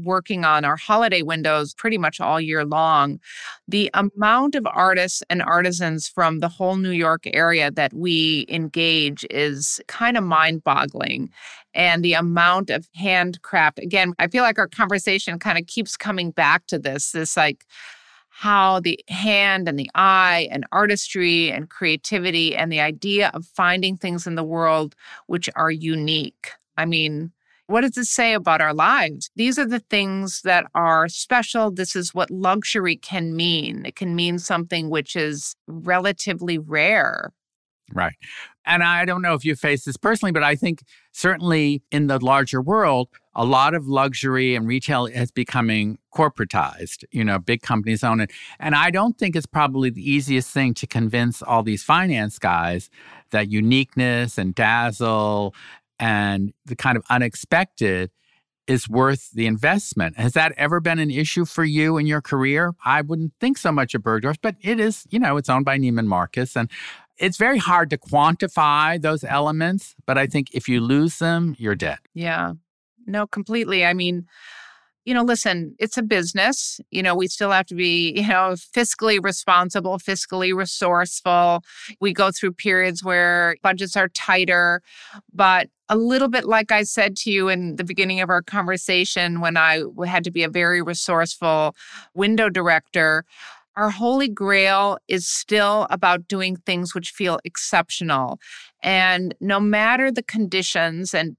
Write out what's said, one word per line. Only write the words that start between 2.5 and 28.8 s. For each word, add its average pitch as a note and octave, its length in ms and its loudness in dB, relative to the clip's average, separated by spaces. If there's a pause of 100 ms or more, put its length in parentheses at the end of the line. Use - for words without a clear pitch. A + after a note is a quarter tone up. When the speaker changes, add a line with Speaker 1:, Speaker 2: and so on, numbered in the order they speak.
Speaker 1:
long, D3+ 560 2 (480)
the G3+ 260 0
amount G#3+ 600 2
of A#3 100 -4
artists F#3 640 2
and F3 100 0
artisans E3+ 680 0
from D#3+ 320 0
the E3+ 80 0
whole F#3 260 -2
New F#3+ 160 -2
York E3 360 0
area D#3+ 440 2
that C#3+ 220 0
we D#3+ 560 0
engage D#3+ 840 -2
is C#3+ 560 -4
kind A#3+ 300 -2
of G#3 80 0
mind-boggling. C#3+ 1080 0 (440)
And E3+ 300 2
the E3+ 100 2
amount E3+ 560 2
of D#3+ 260 -4
handcraft, F3+ 840 0
again, F3+ 400 0
I F3 80 2
feel B3 160 0
like A3+ 160 2
our G3 80 2
conversation F#3+ 720 -2
kind E3+ 200 -2
of E3+ 100 -6
keeps - 280 -6
coming F3+ 360 -6
back D#3+ 340 2
to E3 140 -4
this, C#3 320 -6
this, D#3+ 240 -4
like, D3+ 300 0 (640)
how F#3+ 480 2
the E3+ 180 -4 (100)
hand G3 600 2
and C#3+ 100 -2
the C3 160 -6
eye F#3 560 4
and C#3 220 -6
artistry F3+ 760 0
and D3+ 180 -8
creativity E3 880 -2
and E3 160 -2
the D#3 80 0
idea F#3+ 540 0
of E3 100 -10
finding F#3 540 0
things F3 280 -6
in E3+ 80 -6
the D#3+ 100 -4
world D#3+ 500 0 (320)
which F3 300 -4
are D#3+ 140 2
unique. D#3 840 -4 (260)
I D#3+ 80 -2
mean, D#3+ 460 -2 (340)
what A3 160 2
does C4 80 2
this B3 180 -4
say A#3 240 2
about E3 300 2
our D#3 100 2
lives? D#3+ 640 0